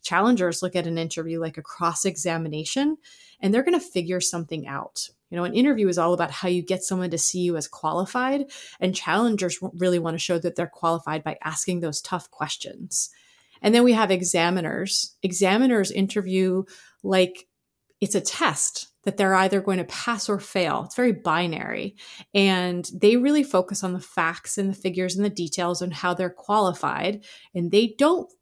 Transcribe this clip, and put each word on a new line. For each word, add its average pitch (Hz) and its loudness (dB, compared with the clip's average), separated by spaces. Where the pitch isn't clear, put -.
Challengers 185 2
look 180 -4
at 170 0
an 165 -4
interview 165 -6
like 160 -6
a 151 -14
cross-examination, 165 -2
and 196 2
they're 240 4
gonna 339 2
figure 180 -4
something 165 -4
out. - -10
You 170 -8
know, 175 -2
an 175 -4
interview 233 4
is 175 2
all 170 4
about 170 0
how 185 -4
you 180 2
get 185 -2
someone 180 -2
to 165 -2
see - 0
you 175 0
as 151 -6
qualified, 247 -2
and 185 0
challengers 190 0
w-, 185 -10
really 180 2
wanna 170 -2
show 170 -2
that 165 -4
they're 170 -2
qualified 160 -2
by 156 -6
asking 170 -4
those 156 -4
tough - -8
questions. - -8
And 214 4
then 240 8
we 247 8
have 220 2
examiners. 180 0
Examiners 202 2
interview 190 0
like 185 2
it's 196 -2
a 202 2
test - -2
that 196 -4
they're 190 2
either 190 4
going 190 0
to 175 -2
pass - -6
or 202 0
fail. 180 -2
It's - -14
very 247 2
binary. 170 -2
And 180 2
they 208 6
really 285 4
focus 190 0
on 185 -2
the 185 -6
facts - -4
and 196 0
the 196 -4
figures 185 -4
and 202 0
the 208 0
details 175 -4
and 180 -4
how 180 -2
they're 180 -2
qualified. 196 0
And 175 -2
they 214 4
don't 330 2